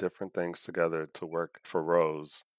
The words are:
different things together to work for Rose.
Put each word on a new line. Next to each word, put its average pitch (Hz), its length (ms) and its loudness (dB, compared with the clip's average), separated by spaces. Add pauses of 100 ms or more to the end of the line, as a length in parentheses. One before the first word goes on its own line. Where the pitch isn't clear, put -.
different 95 340 -4
things 87 280 -2
together 82 520 0
to 85 120 -8
work 82 360 -4
for - 180 -2
Rose. 78 640 2 (140)